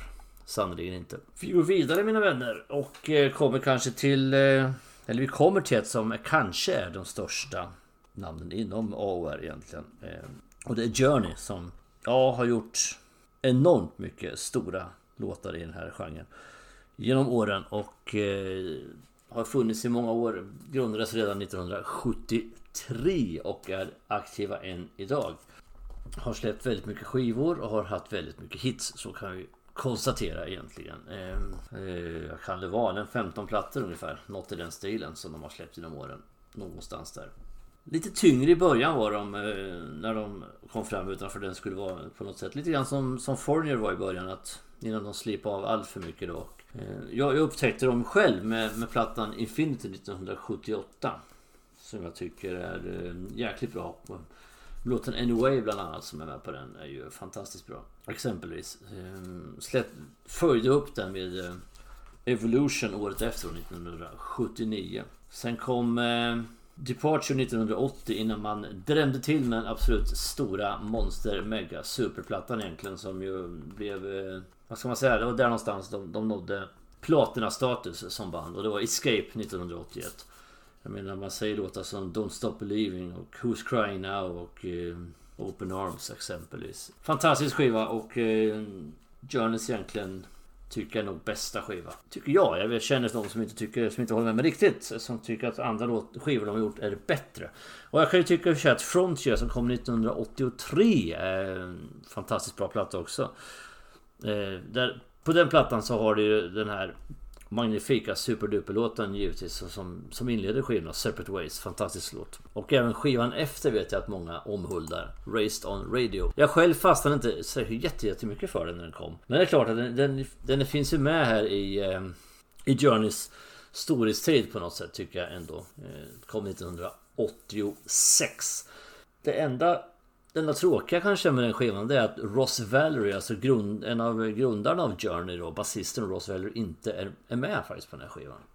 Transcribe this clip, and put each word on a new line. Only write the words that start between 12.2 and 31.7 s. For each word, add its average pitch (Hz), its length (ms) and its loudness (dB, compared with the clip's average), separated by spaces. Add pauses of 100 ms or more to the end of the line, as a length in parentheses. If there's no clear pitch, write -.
har 120 140 2
gjort - 540 0 (420)
enormt 131 560 6
mycket - 420 -8
stora 90 460 -4 (300)
låtar 90 400 -8
i 82 40 -8
den 82 140 -10
här 82 180 -10
genren 80 340 -10 (680)
genom 131 340 4
åren 104 400 2
och, - 460 -6
eh, 95 600 -2 (520)
har 117 140 -2
funnits 113 420 0
i 120 40 0
många 120 220 2
år. 113 360 0 (240)
Grundades 113 420 0
redan 101 260 2
nittonhundrasjuttiotre 104 2000 -2
och - 300 -8
är 95 240 -4 (140)
aktiva 101 500 -4
än 90 400 -10
idag. 98 380 -2 (840)
Har 117 160 -4
släppt 110 320 -4
väldigt 110 200 -2
mycket 104 220 -8
skivor 127 520 0
och 113 100 -6
har 107 140 2
haft 92 300 -6
väldigt 82 260 -6
mycket - 220 -12
hits, - 340 -4
så - 180 -12
kan 92 240 -10
vi 90 100 -12 (260)
konstatera 98 760 -2
egentligen. 80 500 -12 (120)
Eh, 92 280 -6 (440)